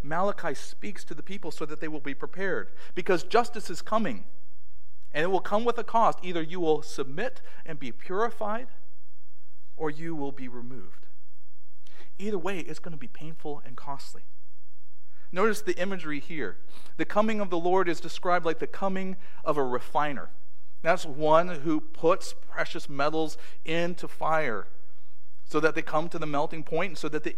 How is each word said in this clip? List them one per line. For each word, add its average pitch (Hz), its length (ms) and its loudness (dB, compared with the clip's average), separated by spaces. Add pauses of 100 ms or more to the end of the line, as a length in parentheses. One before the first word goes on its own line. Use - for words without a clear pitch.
Malachi 170 500 0
speaks - 520 0
to 170 100 0
the 147 80 0
people 180 280 0
so 160 140 0
that 147 160 0
they 165 80 0
will 156 100 -2
be 135 160 -2
prepared, 151 560 0 (240)
because 180 300 0
justice 226 460 0
is 175 100 0
coming, 170 480 0 (840)
and 151 120 0
it 180 40 0
will 185 120 2
come 208 240 0
with 233 140 0
a 220 60 0
cost. 214 380 2
Either 175 200 0
you 165 180 0
will 156 220 2
submit 151 580 0 (240)
and 156 160 -2
be 127 100 -2
purified, 214 800 0 (1120)
or 156 100 0
you 165 260 0
will 143 180 0
be 127 140 0
removed. 120 600 0 (1120)
Either 202 200 0
way, 180 200 0
it's 156 220 0
gonna 165 180 0
be 123 100 0
painful 156 520 0
and 123 180 0
costly. - 480 0 (1040)
Notice 202 300 2
the 180 180 0
imagery 170 420 0
here. 131 380 0 (380)
The 160 80 0
coming 214 360 0
of 190 100 0
the 175 80 0
Lord 180 280 2
is 165 140 0
described 175 460 0
like 160 140 0
the 151 60 0
coming 190 520 0 (260)
of 151 140 0
a 143 40 2
refiner. 127 680 0 (500)
That's 170 240 2
one 156 440 2
who 156 320 0
puts - 520 0
precious - 560 0
metals 151 480 0 (280)
into 170 440 0
fire 151 600 0 (760)
so 151 160 2
that 151 140 2
they 160 80 0
come 156 260 0
to 170 100 0
the 160 80 0
melting 156 380 0
point 175 280 0
and - 60 -2
so 151 120 0
that 143 140 -2
the 165 140 -2